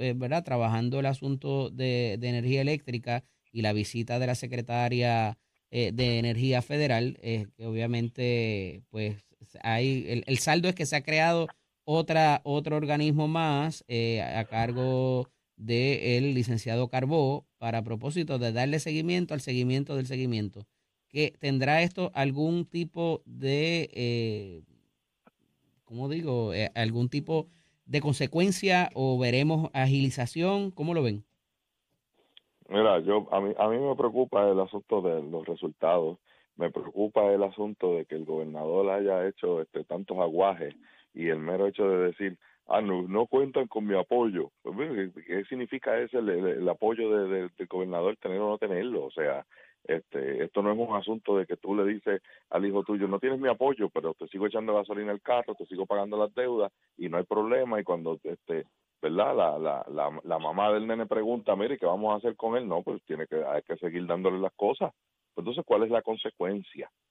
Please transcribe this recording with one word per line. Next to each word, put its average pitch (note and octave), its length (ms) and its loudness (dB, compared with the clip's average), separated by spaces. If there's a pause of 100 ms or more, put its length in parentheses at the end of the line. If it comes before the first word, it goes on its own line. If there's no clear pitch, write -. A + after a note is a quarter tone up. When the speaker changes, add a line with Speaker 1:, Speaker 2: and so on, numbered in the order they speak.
Speaker 1:
eh, B2 160 0
¿verdad?, C3 260 -2
trabajando A#2+ 560 2
el C#3 80 0
asunto C#3 640 -2
de, B2 480 0
de A#2+ 100 -4
energía B2 320 2
eléctrica B2+ 640 -2 (300)
y A#2 100 -2
la G#2+ 100 2
visita A2+ 460 -2
de B2+ 80 0
la B2 80 0
secretaria, A#2+ 1040 0 (320)
eh, A#2 220 0
de A#2+ 260 2
Energía A#2+ 420 2
Federal, C3 640 0
eh, A2 240 -2 (100)
que A2+ 100 -12
obviamente, A#2 1200 -2
pues, G#2+ 340 -6 (380)
hay, A#2+ 460 0
el, A#2+ 180 -2
el C3 120 0
saldo E3+ 300 2
es F3+ 60 0
que D#3+ 120 -4
se D3 100 -2
ha C3+ 80 -2
creado D#3+ 420 4 (380)
otra, D#3+ 580 4
otro D3+ 340 0
organismo D3+ 520 2
más, D#3 580 0
eh, A#2 360 0
a D#2 240 -2
cargo B2+ 840 0 (280)
del B2 800 2
licenciado A#2+ 540 0
Carbó, C#3 580 0 (120)
para A2+ 240 -2
propósito C3+ 560 -4
de A#2 140 0
darle C#3 280 0
seguimiento E3 520 -2
al D3 80 -4
seguimiento C3 560 0
del C3 100 -2
seguimiento. A#2 600 -4 (420)
¿Que D3 300 0
tendrá C#3 420 2
esto F3+ 320 -2
algún D3+ 540 0
tipo E3+ 580 -4
de, C#3+ 720 0
eh, A2 680 -4 (1200)
cómo B2 240 -6
digo, C3 440 0
eh, G2+ 220 0
algún A#2 340 0
tipo D#3 380 -2 (400)
de C3+ 160 0
consecuencia F3+ 920 2
o C3 240 2
veremos C#3+ 540 2
agilización? C#3 1000 2
¿Cómo D#3+ 200 -4
lo D#3+ 120 2
ven? G#2 200 0 (1400)
Speaker 2:
Mira, G2+ 300 6
yo, G2+ 320 2
a G2 100 4
mí, G2+ 160 0
a G#2+ 120 4
mí A#2 100 2
me C#3 160 0
preocupa A#2+ 560 2
el F#2+ 100 4
asunto G2+ 400 -2
de E2 220 0
los D#2+ 240 -8
resultados. E2 720 0 (380)
Me E2+ 140 -2
preocupa G#2 640 2
el G2 100 4
asunto G2 520 -2
de E2 100 -2
que D#2 120 -10
el D#2+ 80 -8
gobernador D#2 640 -2
haya F#2+ 380 0
hecho, F2 340 -2
este, D#2 220 -8
tantos F#2 340 -6
aguajes E2+ 560 2 (400)
y E2 140 -4
el D#2+ 100 0
mero F#2 280 0
hecho G2 220 0
de F#2 180 4
decir, F#2 320 -4 (280)
"Ah, G2+ 140 2
no, F#2+ 220 0
no G2+ 240 0
cuentan C3+ 420 0
con G#2+ 180 -4
mi G2+ 80 2
apoyo". F#2+ 560 0 (120)
Pues, C#2+ 120 -8
mire, G#2+ 380 -4
¿qué, D#2+ 120 -18
qué F#2 200 -4
significa B2 540 -4
ese, A#2+ 180 -4
el, A2 140 2
el, F2+ 160 0
el F2 240 0
apoyo A2 400 0
de, G2+ 180 2
de, F#2 280 -2
del F#2 120 -8
gobernador, F#2 480 -2
tener F#2+ 240 -4
o G#2 80 0
no G#2+ 80 0
tenerlo? G2 480 -2
O C2+ 60 -8
sea, C#2+ 340 -2 (400)
este, C#2 580 -4
esto G2+ 200 -2
no G#2 100 2
es A2 60 -2
un A2 180 -2
asunto G#2 400 -2
de F#2 80 2
que F2 140 -6
tú F#2+ 160 -4
le G#2 100 2
dices G2+ 380 -2 (260)
al F#2 160 0
hijo G2+ 180 0
tuyo, G2+ 240 0
"No G2 120 0
tienes C3 200 -2
mi C3+ 100 0
apoyo, A#2+ 420 2
pero D#2+ 240 -4
te E2 140 -10
sigo G2+ 180 -2
echando A2 280 -2
gasolina G#2 380 -2
al G#2 80 -6
carro, A#2+ 340 -2
te F#2+ 120 -10
sigo F#2+ 180 -6
pagando G2+ 320 -2
las G#2 180 0
deudas A#2+ 380 0 (240)
y E2+ 140 -8
no E2+ 80 0
hay F2+ 60 0
problema". A2+ 540 0
Y G2 60 -4
cuando, E2 400 -2
este, D#2+ 400 -6 (380)
¿verdad? G2+ 340 0
La, D#2+ 220 2
la, D2 340 -2
la, D2+ 320 -4
la E2 140 -2
mamá F2+ 340 0
del G#2+ 140 0
nene A2+ 200 -4
pregunta, A2 480 0
"Mire, A2+ 240 -2
¿qué - 80 -2
vamos G#2 280 2
a - 20 0
hacer A2 200 -4
con A2+ 200 -2
él?". B2+ 100 -2
No, F2 160 -2
pues - 220 -8
tiene D#2 220 -6
que, D#2 180 -6
hay D2 180 -2
que E2 140 -8
seguir F2 300 -6
dándole F#2 320 0
las F#2+ 160 -2
cosas. A#2+ 380 -2 (440)
Entonces, B2 300 -6
¿cuál A#2 160 2
es A2+ 80 0
la A#2 100 2
consecuencia? G#2 920 -6 (200)